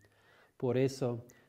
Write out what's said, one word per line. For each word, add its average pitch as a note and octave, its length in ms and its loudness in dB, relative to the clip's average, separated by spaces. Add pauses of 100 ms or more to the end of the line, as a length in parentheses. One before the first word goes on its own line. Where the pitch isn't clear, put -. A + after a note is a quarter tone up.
(560)
Por B2 220 0
eso, B2+ 480 0 (240)